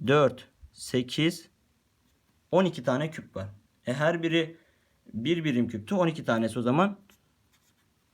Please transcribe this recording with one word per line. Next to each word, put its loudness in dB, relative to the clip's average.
Dört, 2
sekiz, -2
on 4
iki -4
tane 0
küp -16
var. -8
E, -2
her 0
biri 0
bir 0
birim 2
küptü. -4
On 4
iki -4
tanesi 0
o -2
zaman 2